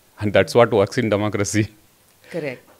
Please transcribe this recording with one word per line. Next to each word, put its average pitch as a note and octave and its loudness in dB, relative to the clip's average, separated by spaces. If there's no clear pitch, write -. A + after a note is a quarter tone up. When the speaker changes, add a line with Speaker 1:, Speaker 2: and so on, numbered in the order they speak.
Speaker 1:
And G#2 -4
that's G2 2
what A#2 4
works G#2 2
in A#2 -2
democracy. G#2 -2
Speaker 2:
Correct. D3+ -10